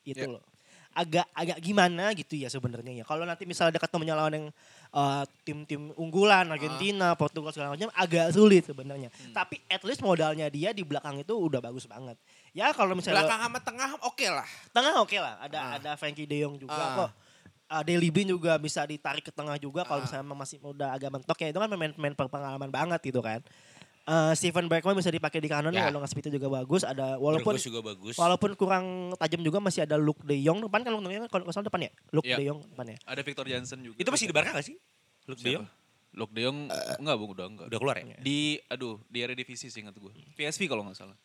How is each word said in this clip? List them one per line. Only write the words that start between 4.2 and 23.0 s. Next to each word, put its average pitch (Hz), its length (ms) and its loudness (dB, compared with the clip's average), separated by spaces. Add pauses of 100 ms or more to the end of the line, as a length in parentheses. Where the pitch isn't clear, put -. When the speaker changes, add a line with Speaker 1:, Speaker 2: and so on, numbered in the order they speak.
Speaker 1:
yang, 156 140 -4 (460)
eh, 143 300 2 (200)
tim-tim 151 500 -8
unggulan, 185 540 6
Argentina, 160 640 0
Speaker 3:
Ah. 170 40 6
Speaker 1:
Portugal 151 360 -2
segala 143 240 -6
macam 202 160 -4
agak 170 400 4
sulit 190 320 10
sebenarnya. 139 480 -10
Speaker 2:
Hmm. - 240 -18
Speaker 1:
Tapi 185 320 -4
at 190 160 -2
least 269 180 -4
modalnya 160 460 2
dia 147 240 -2
di 214 100 -6
belakang 143 380 -4
itu 165 160 -4
udah 160 240 0
bagus 123 260 -8
banget. 117 300 -14 (380)
Ya 226 180 2
kalau 202 240 2
misalnya 175 320 4
Speaker 3:
Belakang - 160 2
sama 240 160 -2
tengah 254 320 -4 (100)
oke 247 300 -2
lah. 143 160 -2 (240)
Speaker 1:
Tengah 269 280 4
oke 208 200 2
lah. 135 220 -4
Ada, 147 180 -8
Speaker 3:
Ah. 131 180 -6
Speaker 1:
ada 143 180 -8
Frankie 151 300 -6
De 147 140 -2
Jong 143 180 -2
juga 139 220 -6
Speaker 3:
Ah. 139 180 0
Speaker 1:
kok. 185 140 0 (560)
Eh, 156 180 -2
Daley 170 240 4
Blind 190 220 4
juga 170 260 4
bisa 151 300 -2
ditarik 147 340 -6
ke - 140 -18
tengah 147 240 -6
juga 143 240 -6
kalau 147 160 -2
Speaker 3:
Ah. 135 80 -4
Speaker 1:
misalnya 135 160 -6
emang 143 160 -10
masih 139 240 -12
muda 143 320 -4
agak 135 160 -6
mentok 135 260 -2
ya. 160 140 -4
Itu 156 80 -2
kan 214 80 2
pemain-pemain 156 480 -4
berpengalaman 139 560 -6
banget 160 320 -2